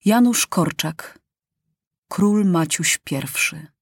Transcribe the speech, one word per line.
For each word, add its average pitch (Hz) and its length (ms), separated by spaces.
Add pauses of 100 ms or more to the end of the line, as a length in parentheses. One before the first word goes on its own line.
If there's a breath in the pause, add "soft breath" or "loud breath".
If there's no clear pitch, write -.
Janusz 240 420
Korczak. - 720 (880)
Król 208 380
Maciuś 165 520
Pierwszy. 151 720 (140)